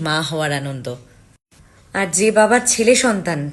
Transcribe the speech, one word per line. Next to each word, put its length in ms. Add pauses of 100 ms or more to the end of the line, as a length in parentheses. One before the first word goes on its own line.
মা 200
হওয়ার 300
আনন্দ। 340 (1080)
আর 180
যে 180
বাবার 360
ছেলে 300
সন্তান, 440 (120)